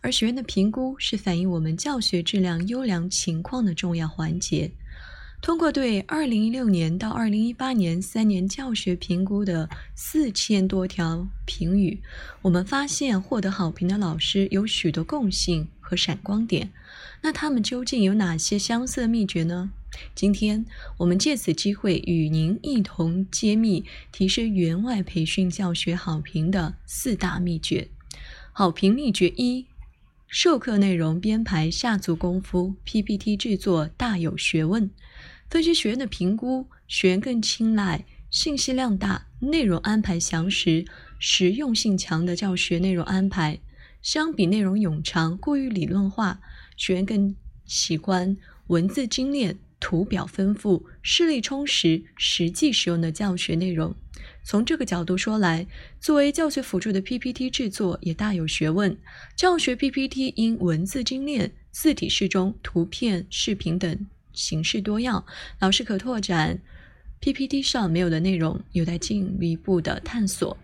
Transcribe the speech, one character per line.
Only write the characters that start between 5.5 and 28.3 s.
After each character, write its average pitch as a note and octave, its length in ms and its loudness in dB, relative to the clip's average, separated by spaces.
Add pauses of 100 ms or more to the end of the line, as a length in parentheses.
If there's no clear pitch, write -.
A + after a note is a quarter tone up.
过 D#4+ 160 2
对 A#3+ 300 2
二 D#4 240 -2
零 A3 180 2
一 A3+ 60 2
六 B3 180 0
年 E3+ 300 2
到 A3 120 -4
二 A3+ 160 0
零 G#3+ 200 2
一 B3 40 0
八 C4 220 -4
年 F3+ 300 2
三 A3 260 2
年 F#3+ 180 2
教 B3+ 280 -4
学 F#3 200 0
评 F3 300 -2
估 G3+ 180 0
的 E3 280 0 (240)
四 D4+ 380 0
千 F#3+ 360 2
多 F#3 180 0
条 E3+ 400 -2 (200)
评 F3 320 0
语， G3 240 2 (400)
我 F#3+ 80 4
们 F3+ 120 4
发 C#4 240 -2
现 B3+ 360 0
获 A3 180 -2
得 F#3+ 100 0
好 F3+ 200 0
评 - 180 -2
的 G3 80 2
老 E3 220 0
师 G3 320 2
有 G3 160 2
许 F3 260 0
多 D#3+ 100 -2
共 B3 280 -2
性 D#3+ 380 0 (120)
和 - 160 -4
闪 - 260 -2
光 G#3+ 240 -2
点。 G3 240 -2 (520)
那 D#4 100 -2
他 D4+ 160 -4
们 B3 140 2
究 B3 200 -2
竟 A#3+ 200 0
有 F#3+ 120 6
哪 F3+ 220 2
些 G3+ 220 0
相 A#3 280 0
似 C4 140 -4
的 A#3 80 2
秘 A3+ 160 2
诀 E3+ 200 0
呢？ F3+ 260 -2 (440)
今 G3+ 160 2
天 G#3+ 360 2 (320)
我 F3 80 2
们 F3+ 120 4
借 D4 160 2
此 F3+ 200 0
机 G3+ 200 0
会 F#3+ 320 0
与 E3 220 2
您 D#3+ 340 2
一 C4 200 0
同 F3+ 480 0
揭 G#3+ 260 2
秘 A3 300 2 (260)
提 F#3+ 160 2
升 A3+ 240 0
援 F3 300 2
外 A3+ 200 0
培 E3+ 220 0
训 F#3 240 0
教 F3 240 -2
学 E3+ 240 0
好 D#3 240 -4
评 D#3 300 -2
的 F3+ 240 0 (100)
四 - 320 -4
大 F3+ 240 -2
秘 F3 180 0
诀。 - 300 -4 (640)